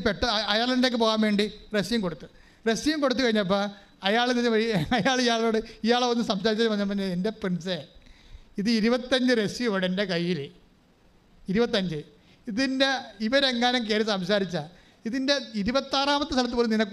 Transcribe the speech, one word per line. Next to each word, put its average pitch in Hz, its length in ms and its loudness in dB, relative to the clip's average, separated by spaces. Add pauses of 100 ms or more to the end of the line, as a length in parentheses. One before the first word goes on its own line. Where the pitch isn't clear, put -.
പെട്ട-, 233 300 0
അ-, 214 160 -2
അയർലൻഡിലേക്ക് 247 520 2
പോകാൻ 220 220 2
വേണ്ടി 208 200 2 (300)
resume 208 300 0
കൊടുത്തു. 160 200 -8 (420)
റെസ്യൂം 277 360 0
കൊടുത്തു 254 200 0
കഴിഞ്ഞപ്പോൾ 202 380 2 (460)
അയാൾ 233 260 2
ഇതിന് 240 200 2
വഴി, 220 120 2 (320)
അയാൾ 254 280 2
ഇയാളോട്, 226 320 2 (280)
ഇയാളെ 247 260 4
ഒന്ന് 233 180 0
സംസാരിച്ചത് 220 420 0
പറഞ്ഞപ്പോൾ, 202 280 -2 (160)
"എൻ്റെ 190 140 -2 (120)
പ്രിൻസേ, 180 360 -4 (840)
ഇത് 196 80 0 (100)
ഇരുപത്തഞ്ച് 247 640 2
റെസ്യൂം 220 340 -2
ഉണ്ട് 185 140 0
എൻ്റെ 190 240 -2
കയ്യിൽ, 170 260 -2 (1120)
ഇരുപത്തഞ്ച്. 196 460 0 (520)
ഇതിൻ്റെ 262 400 0 (360)
ഇവരെങ്ങാനും 247 640 2
കയറി 214 240 2
സംസാരിച്ചാൽ 180 540 -2 (420)
ഇതിൻ്റെ 269 260 0 (260)
ഇരുപത്താറാമത്തെ 277 760 0
സ്ഥലത്ത് 240 220 0
പോലും 233 160 2
നിന്നെ 220 180 2